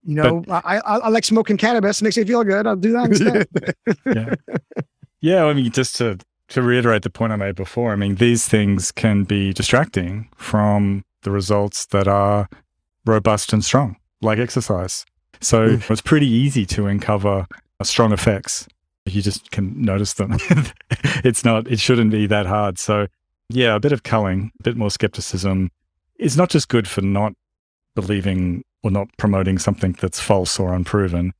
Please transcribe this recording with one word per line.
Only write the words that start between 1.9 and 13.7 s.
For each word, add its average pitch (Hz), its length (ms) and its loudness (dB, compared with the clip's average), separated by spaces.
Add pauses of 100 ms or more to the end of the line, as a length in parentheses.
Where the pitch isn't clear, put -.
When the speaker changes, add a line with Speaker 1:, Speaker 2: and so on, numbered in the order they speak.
Speaker 1:
It 208 40 -2
makes 214 120 0
me 233 80 2
feel 233 200 0
good. 202 220 0
I'll 214 100 0
do 208 160 0
that 240 160 2
instead. 208 400 2 (580)
Speaker 2:
<laughs> - 0 -
Yeah. 117 280 -2 (840)
Yeah. 170 240 2
I 151 100 2
mean, 127 160 0
just 127 260 -2
to, 107 220 -2 (300)
to 135 140 -2
reiterate 120 400 2
the 104 80 -6
point 113 220 -4
I 107 40 -4
made 98 180 -4
before, 110 380 -4
I 101 40 -2
mean, 101 200 -2
these 117 300 2
things 101 460 2
can 101 320 2
be 98 300 -2
distracting 107 840 -2
from 104 680 0 (180)
the 101 80 -6
results 101 560 -2
that 98 200 2
are 101 420 2 (580)
robust 107 460 2
and 107 120 2
strong, 131 320 0 (240)